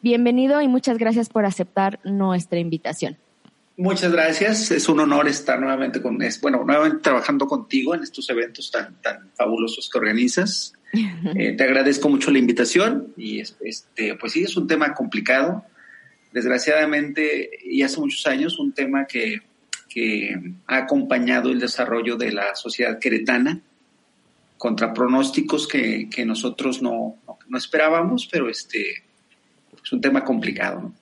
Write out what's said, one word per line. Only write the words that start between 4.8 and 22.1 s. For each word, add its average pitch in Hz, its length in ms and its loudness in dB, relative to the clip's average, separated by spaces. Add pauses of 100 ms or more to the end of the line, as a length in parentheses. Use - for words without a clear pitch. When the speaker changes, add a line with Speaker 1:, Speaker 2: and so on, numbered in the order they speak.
Speaker 2:
un 151 100 4
honor 147 300 4
estar 131 320 0
nuevamente 135 420 -2
con, 117 180 -2
es, 113 200 -4
bueno, 143 240 0
nuevamente 151 360 4
trabajando 139 460 2
contigo 135 480 0
en 165 80 -4
estos - 260 -10
eventos 117 440 -4
tan, 101 300 -6
tan 98 320 -6
fabulosos 113 580 -2
que 123 60 -2
organizas. 123 800 0
Speaker 1:
<laughs> - 40 -20 (520)
Speaker 2:
Eh, 110 180 0
te 120 120 2
agradezco 135 440 4
mucho 139 220 4
la 135 80 6
invitación 180 760 2
y 107 260 -8
es-, - 200 -16
este, - 540 -8
pues 113 180 -10
sí, 175 120 2
es 190 120 -4
un 160 100 0
tema 151 280 2
complicado. 131 680 0 (680)
Desgraciadamente, 147 1200 0 (120)
y 277 200 0
hace 277 180 -2
muchos 285 260 -4
años, 143 320 -2
un 139 140 -2
tema 139 320 -2
que, 110 380 -4 (480)
que 107 500 -4 (260)
ha 131 120 0
acompañado 127 720 0
el 123 100 0
desarrollo 117 560 -2